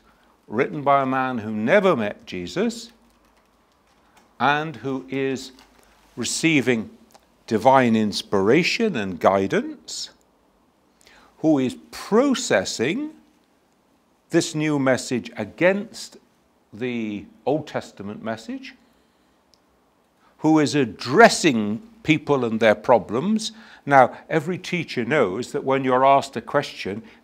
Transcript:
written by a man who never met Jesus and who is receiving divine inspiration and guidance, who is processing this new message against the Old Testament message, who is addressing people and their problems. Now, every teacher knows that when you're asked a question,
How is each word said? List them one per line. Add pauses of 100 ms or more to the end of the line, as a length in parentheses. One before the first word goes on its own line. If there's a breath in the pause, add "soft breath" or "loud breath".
(480 soft breath)
written
by
a
man
who
never
met
Jesus (1500 soft breath)
and
who
is (640 soft breath)
receiving (580)
divine
inspiration
and
guidance, (1300 soft breath)
who
is (140)
processing (1160)
this
new
message
against (560)
the (200)
Old
Testament
message, (1600 soft breath)
who
is
addressing (200)
people
and
their
problems. (320 loud breath)
Now, (120 loud breath)
every
teacher
knows
that
when
you're
asked
a
question, (220 loud breath)